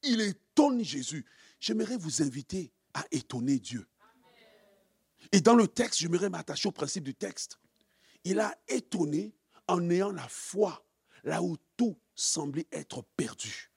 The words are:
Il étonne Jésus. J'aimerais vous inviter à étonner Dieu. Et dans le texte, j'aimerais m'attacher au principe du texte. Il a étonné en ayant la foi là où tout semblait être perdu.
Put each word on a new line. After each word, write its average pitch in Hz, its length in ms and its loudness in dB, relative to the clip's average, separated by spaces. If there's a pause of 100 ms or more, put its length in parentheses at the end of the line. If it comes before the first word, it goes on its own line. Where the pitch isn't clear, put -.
Il 240 160 2
étonne 240 640 4
Jésus. 147 420 -6 (360)
J'aimerais 220 340 -2
vous 165 260 -2
inviter 143 520 -4 (200)
à - 180 -6
étonner 131 480 0
Dieu. 117 280 -10 (1400)
Et 202 80 8
dans 226 160 10
le 214 120 8
texte, - 320 0
j'aimerais 170 300 0
m'attacher 175 380 -6
au 196 60 -2
principe 147 320 -6
du 135 100 -8
texte. - 420 -10 (680)
Il 190 160 2
a 208 160 -2 (100)
étonné 180 680 -2 (340)
en 175 220 2
ayant 190 220 2
la 151 160 -10
foi - 580 -2 (380)
là 160 180 -2
où 175 140 -2 (220)
tout 220 200 0 (180)
semblait 147 580 -4
être 226 300 -10 (120)
perdu. - 600 -8